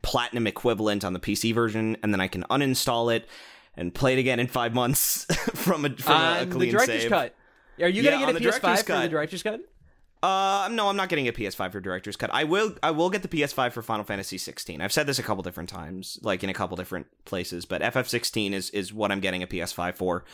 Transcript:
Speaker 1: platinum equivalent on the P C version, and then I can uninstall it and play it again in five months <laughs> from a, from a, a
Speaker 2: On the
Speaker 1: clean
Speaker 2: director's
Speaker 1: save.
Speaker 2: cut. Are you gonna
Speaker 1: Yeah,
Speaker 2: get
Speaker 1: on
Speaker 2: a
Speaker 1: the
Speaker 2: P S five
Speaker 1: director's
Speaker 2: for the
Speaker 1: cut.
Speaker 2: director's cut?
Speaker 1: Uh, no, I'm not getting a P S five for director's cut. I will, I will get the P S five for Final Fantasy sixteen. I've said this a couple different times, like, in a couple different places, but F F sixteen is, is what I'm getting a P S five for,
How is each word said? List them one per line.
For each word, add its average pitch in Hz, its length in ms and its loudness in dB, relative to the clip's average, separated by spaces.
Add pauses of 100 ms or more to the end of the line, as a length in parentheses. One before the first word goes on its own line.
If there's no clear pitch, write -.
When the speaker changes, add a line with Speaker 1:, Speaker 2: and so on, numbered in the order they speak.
Speaker 1:
platinum 120 440 0
equivalent 104 600 2
on 92 80 -2
the 90 60 -4
P 104 160 -2
C 113 180 2
version, 110 500 2
and 104 100 2
then 95 60 0
I 95 80 0
can 92 220 -6
uninstall 120 680 2
it 113 140 -4 (480)
and 87 180 -4
play 135 160 4
it 131 80 4
again 123 220 2
in 123 60 0
five 120 260 0
months 123 500 2
<laughs> - 320 0
from 156 300 2
a, 143 100 2
from - 160 2
a, 147 40 8
a 165 260 4
Speaker 2:
On 185 80 -4
the 180 60 -4
Speaker 1:
clean 127 180 2
Speaker 2:
director's 226 300 4
Speaker 1:
save. - 60 2
Speaker 2:
cut. 160 260 2 (460)
Are 175 60 4
you 196 160 2
gonna 285 140 6
Speaker 1:
Yeah, - 20 0
Speaker 2:
get 269 100 0
Speaker 1:
on 247 60 4
Speaker 2:
a 247 40 0
Speaker 1:
the - 20 -
Speaker 2:
P - 80 2
S 226 100 2
five - 20 -12
Speaker 1:
director's 190 220 4
Speaker 2:
for - 80 -4
the 147 120 0
Speaker 1:
cut. 120 80 0
Speaker 2:
director's 160 320 -4
cut? 220 180 -4 (600)
Speaker 1:
Uh, 190 520 2
no, 214 160 2
I'm 196 80 2
not 190 100 0
getting 147 220 0
a - 20 -2
P 110 160 -2
S 95 80 -6
five 92 160 -4
for 101 80 -8
director's 95 380 -6
cut. - 160 -2
I 139 100 2
will, 196 400 0
I 156 80 4
will 165 180 2
get 196 120 -4
the 185 80 -6
P 156 120 0
S 143 120 0
five 123 200 0
for 117 80 -8
Final 107 220 -2
Fantasy 98 340 -6
sixteen. - 440 -10
I've 98 100 -2
said 151 160 2
this 139 100 0
a 123 60 -4
couple 98 200 -2
different 87 260 -8
times, 92 520 -12
like, 98 220 -2
in 95 60 -2
a 95 40 -2
couple 92 220 -4
different 90 320 -8 (160)
places, 87 420 -6
but 85 160 -4
F 113 140 0
F 127 140 0
sixteen 107 440 0
is, 95 180 -6
is 98 220 -4
what 104 200 0
I'm 98 80 -2
getting 92 220 -2
a 90 40 -8
P 87 140 -6
S 87 100 -6
five 90 240 -4
for, 90 380 -2